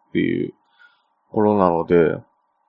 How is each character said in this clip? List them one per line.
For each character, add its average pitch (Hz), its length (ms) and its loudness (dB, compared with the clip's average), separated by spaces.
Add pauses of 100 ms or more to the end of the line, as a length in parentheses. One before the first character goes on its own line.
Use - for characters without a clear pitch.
(120)
て - 60 -4
い 87 300 -2
う - 20 -16
と - 60 -20 (760)
こ 110 120 -4
ろ 104 160 2
な 92 120 4
の 85 160 -2
で、 87 80 0 (760)